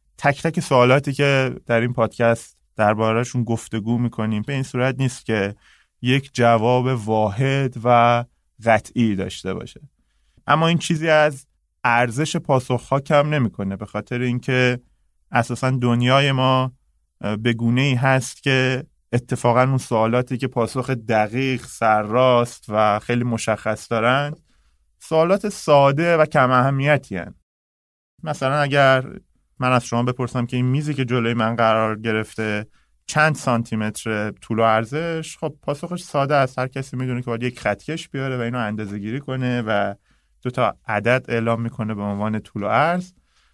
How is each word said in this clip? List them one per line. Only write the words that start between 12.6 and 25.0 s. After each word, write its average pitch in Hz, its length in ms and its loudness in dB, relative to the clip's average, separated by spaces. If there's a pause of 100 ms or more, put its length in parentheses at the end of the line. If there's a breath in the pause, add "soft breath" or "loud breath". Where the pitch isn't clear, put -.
کم 147 340 2
نمی‌کنه، 101 420 -2
به 101 100 -10
خاطر 120 360 -6
اینکه 123 580 0 (520)
اساساً 127 400 -2
دنیای 127 600 2
ما، 131 400 2 (500)
اه، 104 140 -4
به 113 180 0
گونه‌ای 123 400 0
هست 131 500 0
که 131 420 0 (280)
اتفاقاً 123 480 2
اون 131 160 2
سوالاتی 120 600 0
که 131 100 -4
پاسخ 120 420 -2
دقیق، 117 760 -2
سرراست 117 1000 0
و 107 320 2
خیلی 120 240 -2
مشخص 110 680 -4
دارن، 127 420 0 (680)
سوالات 175 500 0